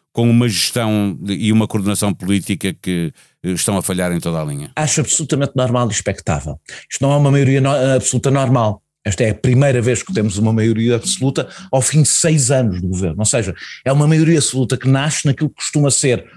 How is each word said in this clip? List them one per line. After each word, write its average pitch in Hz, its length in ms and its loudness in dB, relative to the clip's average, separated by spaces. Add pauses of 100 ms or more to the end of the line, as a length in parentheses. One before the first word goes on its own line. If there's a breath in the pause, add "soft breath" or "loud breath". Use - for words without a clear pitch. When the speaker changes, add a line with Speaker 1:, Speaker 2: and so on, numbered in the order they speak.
(120 soft breath)
Speaker 1:
com 117 180 2
uma 120 180 4
gestão 104 720 -2
de, 101 140 -4
e 107 180 0
uma 110 140 4
coordenação 104 460 -2
política 95 600 -2
que, 87 400 -4 (300 soft breath)
eh, 90 80 -4
estão 95 260 -2
a 90 60 -2
falhar 90 300 -2
em 87 80 -2
toda 82 200 -4
a 78 40 -4
linha? 73 320 -10
Speaker 2:
Acho 151 240 -2
absolutamente 139 540 -2
normal 123 340 0
e 98 40 -4
expectável. 76 680 -6 (300 loud breath)
Isto - 120 -8
não 139 100 2
é 143 40 2
uma 143 140 4
maioria 135 300 4
no-, 135 360 2
absoluta 131 340 0
normal. 123 520 2 (240)
Esta 104 180 -2
é 107 60 2
a 101 40 0
primeira 127 480 2
vez 117 200 0
que 190 120 -8
temos 104 240 0
uma 110 120 2
maioria 113 460 2
absoluta 135 500 -2 (240 loud breath)
ao 135 120 2
fim 156 180 2
de - 80 4
seis 151 420 2
anos 113 300 2
de 90 60 -4
governo. 90 320 -2
Ou 107 80 0
seja, 104 280 -2 (300 loud breath)
é 135 80 2
uma 147 160 4
maioria 160 300 4
absoluta 131 400 -2
que 131 100 -4
nasce 139 380 2
naquilo 143 240 0
que - 60 -18
costuma 147 340 0
ser, 120 340 0 (120 loud breath)